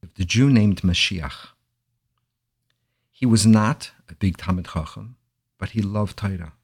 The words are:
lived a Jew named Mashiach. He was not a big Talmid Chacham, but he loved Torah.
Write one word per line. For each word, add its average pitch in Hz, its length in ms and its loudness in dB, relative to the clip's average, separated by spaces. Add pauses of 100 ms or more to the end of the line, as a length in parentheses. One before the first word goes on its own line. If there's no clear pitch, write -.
lived - 180 -20
a 92 60 -2
Jew 123 240 2
named 104 320 4
Mashiach. 87 640 -2 (1600)
He - 160 -6
was 110 220 4
not 110 440 2 (180)
a - 60 -18
big 92 200 -2
Talmid 90 380 -6
Chacham, 101 420 -10 (420)
but 104 120 -8
he 110 120 -4
loved 104 360 -4
Torah. 90 340 -8 (120)